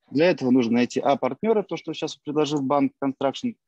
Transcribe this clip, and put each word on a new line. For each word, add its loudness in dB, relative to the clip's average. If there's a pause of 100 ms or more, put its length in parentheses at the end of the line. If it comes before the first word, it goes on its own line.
(100)
Для 4
этого 0
нужно 4
найти, 0
а, 2
партнера, 0
то, -8
что -10
сейчас -8
предложил -2
банк 0
Construction. -4 (120)